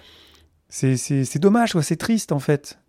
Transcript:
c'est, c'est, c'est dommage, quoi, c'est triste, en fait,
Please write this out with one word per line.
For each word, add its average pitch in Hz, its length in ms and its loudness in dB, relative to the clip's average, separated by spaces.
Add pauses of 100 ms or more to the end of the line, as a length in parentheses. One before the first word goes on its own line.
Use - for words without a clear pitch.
(680)
c'est, 131 280 0
c'est, 135 280 -2
c'est - 140 -6
dommage, 208 340 4
quoi, 170 80 2
c'est 156 160 -2
triste, - 340 -2
en 143 80 0
fait, - 500 -2